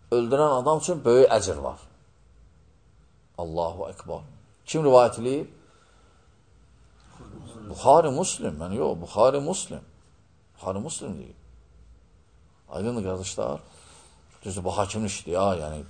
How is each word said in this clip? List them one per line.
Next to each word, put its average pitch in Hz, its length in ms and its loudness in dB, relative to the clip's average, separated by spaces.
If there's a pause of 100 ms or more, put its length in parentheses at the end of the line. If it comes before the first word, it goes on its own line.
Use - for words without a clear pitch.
(120)
öldürən 127 480 2
adam 151 180 2
üçün 151 260 -4
böyük 123 240 8
əcr 95 340 0
var. - 180 -10 (1600)
Allahu 85 520 -6
Ekber. 80 320 -14 (440)
Kim 160 200 -2
rivayət 120 340 8
eləyib? 135 300 -4 (2250)
Buxari 147 420 6
Muslim. 127 500 -4
Yəni, 92 200 -6
yox, 143 200 -2
Buxari 120 400 2
Muslim. 165 400 -8 (760)
Buxari 95 240 -6
Muslim 131 380 -10
deyib. 60 200 -18 (1300)
Aydındır, 104 340 -6
qardaşlar. 92 560 -6 (840)
Düzdür, 92 200 -10
bu 92 140 -4
hakimin 104 280 -4
işidir, - 260 -10
ya, 95 140 0 (160)
yəni, 76 280 -10